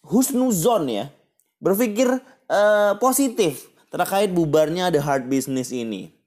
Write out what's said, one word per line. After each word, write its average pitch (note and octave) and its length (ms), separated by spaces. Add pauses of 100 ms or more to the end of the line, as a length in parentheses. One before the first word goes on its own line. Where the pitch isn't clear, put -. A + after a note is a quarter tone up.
husnuzon A3 880
ya. G#2+ 160 (560)
Berpikir, A#3 560 (320)
eh, G#3 480
positif B3+ 720 (240)
terkait F#3 400
bubarnya D#3+ 560
The D3 80
Hurt C#3 320
Business C3 400
ini. G#2+ 560